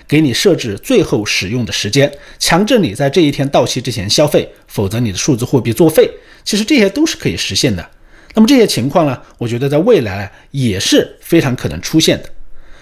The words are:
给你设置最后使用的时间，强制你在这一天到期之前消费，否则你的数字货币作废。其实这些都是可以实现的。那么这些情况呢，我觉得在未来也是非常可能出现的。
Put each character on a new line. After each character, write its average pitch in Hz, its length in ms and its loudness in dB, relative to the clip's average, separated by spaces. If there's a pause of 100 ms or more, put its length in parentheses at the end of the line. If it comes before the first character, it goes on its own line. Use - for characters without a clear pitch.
给 147 120 2
你 147 140 2
设 185 220 2
置 101 240 -4
最 240 220 2
后 113 240 -2
使 - 220 -4
用 117 180 -4
的 - 60 -8
时 - 180 -6
间， 143 220 2 (260)
强 170 280 0
制 247 120 2
你 139 160 0
在 139 160 -2
这 175 120 2
一 147 100 4
天 139 160 -4
到 139 180 2
期 127 160 -6
之 127 80 -6
前 107 200 -6
消 147 180 2
费， - 200 0 (200)
否 101 220 -4
则 107 100 -4
你 120 120 -2
的 92 60 -8
数 143 180 0
字 117 100 -4
货 131 140 0
币 117 120 0
作 160 180 4
废。 - 220 2 (320)
其 - 140 -4
实 214 80 -2
这 311 100 2
些 208 140 4
都 294 160 0
是 - 100 -4
可 - 140 -6
以 - 80 -4
实 - 180 -6
现 120 180 0
的。 87 160 -8 (460)
那 220 60 4
么 220 60 6
这 277 100 4
些 220 100 6
情 127 220 -4
况 160 180 2
呢， 127 120 -4 (180)
我 117 100 -6
觉 117 100 -4
得 139 120 -2
在 143 100 0
未 196 220 4
来 98 300 -6 (200)
也 120 280 -2
是 - 420 0
非 - 180 0
常 131 160 0
可 - 140 -6
能 80 120 -8
出 - 180 0
现 156 220 0
的。 - 80 -14 (520)